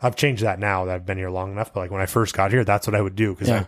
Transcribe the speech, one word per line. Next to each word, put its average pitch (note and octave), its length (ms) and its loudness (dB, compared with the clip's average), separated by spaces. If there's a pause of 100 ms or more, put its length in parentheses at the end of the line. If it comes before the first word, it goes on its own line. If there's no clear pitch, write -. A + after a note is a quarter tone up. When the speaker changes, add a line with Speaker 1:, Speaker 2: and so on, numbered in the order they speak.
Speaker 1:
I've B2 160 -2
changed C3 260 0
that G2+ 160 0
now G2 280 0
that F#2 80 -4
I've F2+ 120 -8
been F#2+ 120 -4
here F#2 120 -4
long F#2 220 -4
enough, G#2 200 -6
but, G2+ 80 -4
like, F2+ 100 -6
when F#2+ 100 -4
I F#2+ 60 0
first A2+ 280 0
got G2 160 2
here, A#2+ 140 4
that's G2+ 220 2
what G#2 100 0
I G#2 40 4
would F#2+ 160 -2
do G#2 180 2
'cause G2 140 -2
Speaker 2:
Yeah. A2 120 4
Speaker 1:
I, F#2 80 -4